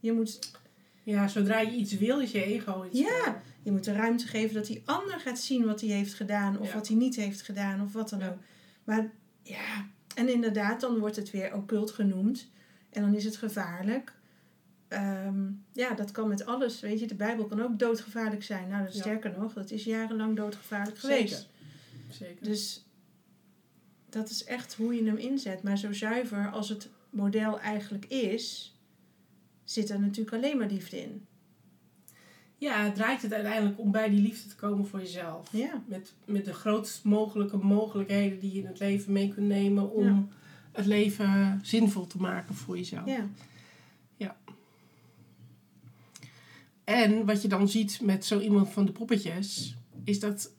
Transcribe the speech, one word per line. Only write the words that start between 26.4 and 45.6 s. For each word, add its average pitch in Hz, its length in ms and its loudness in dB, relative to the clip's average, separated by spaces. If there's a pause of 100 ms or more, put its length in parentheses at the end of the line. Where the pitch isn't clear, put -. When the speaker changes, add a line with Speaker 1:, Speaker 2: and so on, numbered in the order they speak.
Speaker 1:
als 208 180 -6
het 214 200 -8 (220)
model 214 500 0
eigenlijk 202 440 -6
is, 233 640 -4 (960)
zit 208 260 -4
er 202 100 -2
natuurlijk 214 360 -2
alleen 269 220 0
maar 208 120 0
liefde 185 320 -6
in. - 240 -14 (1300)
Speaker 2:
Ja, 240 280 0
het 202 100 0
draait 226 280 0
het 214 100 -4
uiteindelijk 208 460 0
om 208 120 2
bij 220 200 4
die 208 100 6
liefde - 280 2
te - 80 -18
komen 202 300 -2
voor 196 140 -8
jezelf. 170 520 -10
Speaker 1:
Ja. 254 340 -4
Speaker 2:
Met, 190 260 -12 (120)
met 202 200 4
de 185 100 4
grootst - 500 0
mogelijke 208 520 4
mogelijkheden 202 840 4
die 196 120 -4
je 190 80 -4
in 190 60 -6
het 190 120 -12
leven 202 340 2
mee 196 220 4
kunt 202 120 2
nemen 202 460 4
om 214 120 4
Speaker 1:
Ja. 202 220 8 (460)
Speaker 2:
het 196 140 0
leven 202 760 4
zinvol 196 440 4
te 185 120 -10
maken 185 360 -4
voor - 220 -8
jezelf. 175 300 -6
Speaker 1:
Ja. 233 220 -2 (880)
Speaker 2:
Ja. 196 200 -8 (2500)